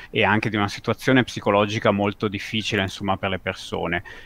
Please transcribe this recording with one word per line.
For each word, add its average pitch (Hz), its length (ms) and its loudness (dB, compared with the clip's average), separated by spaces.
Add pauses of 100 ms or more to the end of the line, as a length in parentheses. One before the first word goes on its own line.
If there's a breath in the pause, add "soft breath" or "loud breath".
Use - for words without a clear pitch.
(120 loud breath)
e 113 120 2
anche 104 280 2
di 104 40 -2
una 101 120 2
situazione 127 560 2
psicologica 104 680 2
molto 104 380 2
difficile, 101 560 -2
insomma, 95 340 -2
per 98 140 -4
le 92 80 -2
persone. 90 640 -4 (220 loud breath)